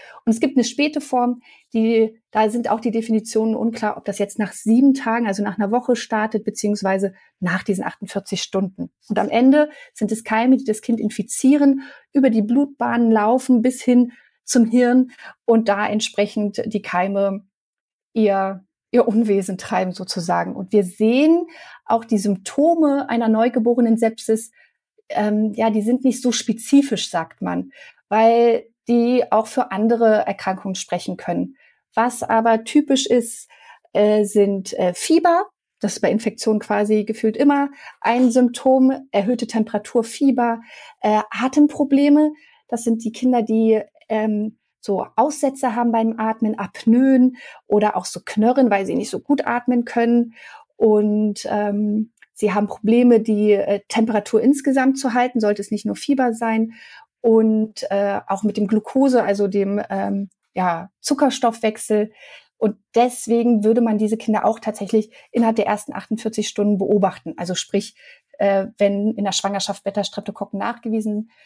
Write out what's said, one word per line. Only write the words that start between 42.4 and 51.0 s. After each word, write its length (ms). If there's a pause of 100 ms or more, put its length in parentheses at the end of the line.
Das 160
sind 200
die 60
Kinder, 320
die, 400 (260)
ähm, 500 (220)
so 260 (100)
Aussätze 580
haben 160
beim 300
Atmen, 360
Apnoen 800 (300)
oder 300
auch 80
so 200
Knörren, 460
weil 160
sie 80
nicht 160
so 80
gut 260
atmen 400
können. 500 (420)
Und, 760